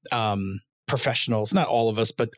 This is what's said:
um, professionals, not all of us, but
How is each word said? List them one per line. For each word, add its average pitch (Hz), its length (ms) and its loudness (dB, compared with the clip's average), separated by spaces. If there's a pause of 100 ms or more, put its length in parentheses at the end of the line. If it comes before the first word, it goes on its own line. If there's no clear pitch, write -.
(100)
um, 101 500 -2 (260)
professionals, 117 640 0
not 185 160 2
all 113 220 4
of 107 80 -2
us, 113 140 2
but 117 260 -2